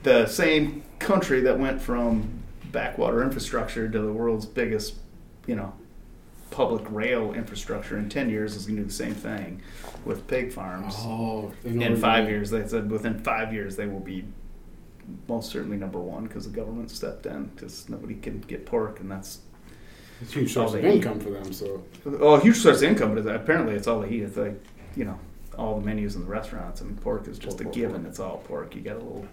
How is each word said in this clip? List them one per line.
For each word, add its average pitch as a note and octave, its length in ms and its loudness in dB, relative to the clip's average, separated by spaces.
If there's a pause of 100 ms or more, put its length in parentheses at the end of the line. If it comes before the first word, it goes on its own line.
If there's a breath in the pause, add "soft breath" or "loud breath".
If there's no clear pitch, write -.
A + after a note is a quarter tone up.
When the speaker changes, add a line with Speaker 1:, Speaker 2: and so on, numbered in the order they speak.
Speaker 1:
the A#2+ 240 8
same D#3 560 4 (160)
country C3+ 420 4
that B2+ 180 6
went C3+ 220 0
from A#2 480 2 (420)
backwater A#2 520 2
infrastructure A2+ 680 0
to A2 100 0
the G#2+ 140 0
world's A2 320 2
biggest, A2 500 -2 (500)
you A#3+ 100 0
know, G3 180 -4 (760)
public A2 400 2
rail A2 440 0
infrastructure G#2+ 640 -6
in G#2 120 -2
ten C3+ 200 0
years G#2+ 260 -2
is G2 100 -8
gonna G#2+ 140 -2
do G2+ 60 -2
the G2 60 -6
same A#2 220 -4
thing G2+ 480 -8 (440 loud breath)
with - 220 -4
pig B2+ 240 0
farms. F#2+ 480 -8
Speaker 2:
Oh, A2+ 520 -4 (120)
in A#2+ 180 0
Speaker 1:
In A#2 100 4
Speaker 2:
order A2 100 6
Speaker 1:
five A2+ 240 6
Speaker 2:
to G#2+ 60 0
Speaker 1:
years, G#2 180 0
they A2 180 0
said G#2+ 240 0
within A2 280 -2
five A2+ 340 -2
years G2 240 -6
they G#2 100 -4
will G2 140 -6
be F#2 240 -8 (1040)
most A2+ 240 -4
certainly - 260 -4
number F#2+ 220 -6
one F2 280 -6
'cause - 220 -8
the G2 60 -8
government A2+ 360 -6
stepped - 340 -8
in - 320 -6
'cause - 320 -14
nobody - 260 -8
can A2 320 -8
get - 180 -10
pork, A2 340 -2
and F#2+ 120 -10
that's - 280 -10 (840 loud breath)
Speaker 2:
It's - 140 -12
a C#3+ 40 0
huge - 180 0
Speaker 1:
all A2 100 4
Speaker 2:
source - 80 0
of - 80 0
Speaker 1:
they F3+ 80 8
eat. G3+ 40 10
Speaker 2:
income - 240 2
for G#2 120 -6
them, F#2+ 200 -8
so. G2 320 -6 (220)
Speaker 1:
Well, D3 300 8
a C#3 60 10
huge A3+ 160 10
source C#3 240 10
of - 80 8
income, B2+ 260 6
but A2 40 2
it's, G#2+ 80 -2
apparently A#2 480 2
it's G2+ 120 -2
all A2+ 140 2
they G2 80 -4
eat. A2+ 140 0
It's G2+ 140 -6
like, G#2 240 -4 (340)
you B2+ 100 -2
know, F#2+ 140 -8 (380)
all G#2+ 220 -2
the G2+ 60 -4
menus G#2 300 -2
in F2+ 60 -6
the F2 80 -6
restaurants, G2+ 520 -6
and G#2 200 -8
pork - 260 -2
is - 120 -10
just - 180 -8
Speaker 2:
Pork, - 40 -8
Speaker 1:
a - 40 -4
Speaker 2:
pork, - 100 -6
Speaker 1:
given. A2 260 0
Speaker 2:
pork. E2 60 -8
Speaker 1:
It's - 120 -10
all F#2+ 180 -6 (100)
pork. - 280 -8
You - 60 -10
got G#2+ 160 -8
a - 20 -8
little G#2 340 -10